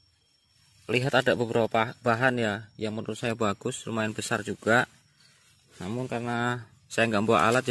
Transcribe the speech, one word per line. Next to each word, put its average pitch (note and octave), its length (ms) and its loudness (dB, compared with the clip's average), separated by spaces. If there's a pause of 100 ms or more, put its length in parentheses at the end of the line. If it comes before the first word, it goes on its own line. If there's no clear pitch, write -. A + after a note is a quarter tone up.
(840)
lihat B2 320 2
ada C3 160 4
beberapa A2+ 720 0
bahan B2 320 2
ya A2 400 -4
yang G#2+ 160 -6
menurut A2 240 -8
saya A#2 160 -4
bagus, A2 560 -4
lumayan A2 240 -4
besar G#2+ 320 -4
juga. A2 400 2 (960)
Namun A2+ 240 -6
karena A#2+ 640 -4 (160)
saya A#2 240 0
nggak G#2+ 160 0
bawa G#2+ 240 6
alat, B2 220 2